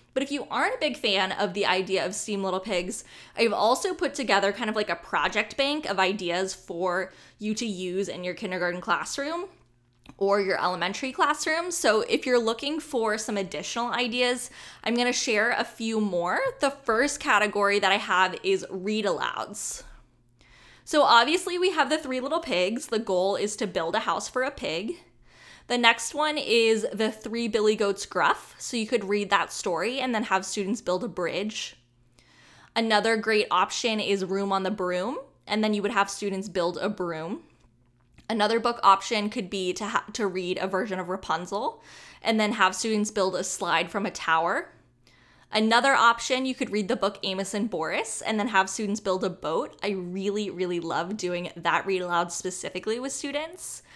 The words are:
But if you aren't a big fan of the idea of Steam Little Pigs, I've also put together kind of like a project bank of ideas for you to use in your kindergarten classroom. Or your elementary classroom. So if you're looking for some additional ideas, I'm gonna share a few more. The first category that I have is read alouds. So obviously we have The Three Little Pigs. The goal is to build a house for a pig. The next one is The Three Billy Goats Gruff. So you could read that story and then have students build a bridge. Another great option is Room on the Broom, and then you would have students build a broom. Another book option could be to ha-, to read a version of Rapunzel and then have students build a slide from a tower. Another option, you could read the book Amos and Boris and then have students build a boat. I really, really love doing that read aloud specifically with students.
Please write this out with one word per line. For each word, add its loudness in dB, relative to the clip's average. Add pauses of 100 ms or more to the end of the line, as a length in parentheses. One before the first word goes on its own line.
(140)
But 0
if -6
you -6
aren't 0
a -8
big -2
fan 0
of -2
the 0
idea 2
of -4
Steam -4
Little 0
Pigs, -6 (320)
I've 2
also 2
put -2
together 2
kind -4
of -2
like -2
a 0
project -2
bank -2
of -2
ideas 0
for -4 (260)
you -2
to -4
use -4
in -8
your -4
kindergarten -4
classroom. -4 (720)
Or 2
your 0
elementary -2
classroom. 0
So 4
if 0
you're 4
looking -2
for -2
some -4
additional -4
ideas, 0 (340)
I'm 0
gonna 2
share 2
a 0
few -2
more. 0 (200)
The 2
first 0
category 4
that 4
I 4
have 2
is 2
read -2
alouds. -4 (1040)
So 6
obviously 6
we 4
have 2
The 2
Three -2
Little -2
Pigs. -2
The 0
goal 2
is -2
to -4
build -2
a 2
house -2
for -2
a -2
pig. -4 (720)
The 0
next 4
one 0
is 4
The 0
Three -4
Billy 4
Goats 0
Gruff. 0
So -6
you -2
could 0
read 0
that 2
story -4
and -2
then 0
have 0
students -4
build -2
a -6
bridge. -4 (1000)
Another 4
great 2
option 0
is 0
Room -2
on 2
the 0
Broom, -2 (260)
and 0
then 2
you 0
would 0
have 2
students -4
build -2
a -2
broom. -6 (880)
Another 4
book 0
option 6
could -6
be -2
to -6
ha-, 0 (100)
to -2
read -2
a -2
version -2
of -6
Rapunzel -4 (400)
and 2
then 2
have 4
students 0
build 0
a -2
slide 0
from -4
a -4
tower. 0 (800)
Another 4
option, 4
you -2
could -4
read -2
the 0
book 0
Amos -4
and 0
Boris -4
and -2
then 0
have 2
students -2
build 0
a 0
boat. -4
I -2
really, -2
really -2
love -2
doing -4
that 0
read 0
aloud 0
specifically -6
with -6
students. -8 (140)